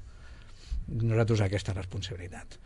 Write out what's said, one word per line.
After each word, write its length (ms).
nosaltres 640
aquesta 320
responsabilitat". 880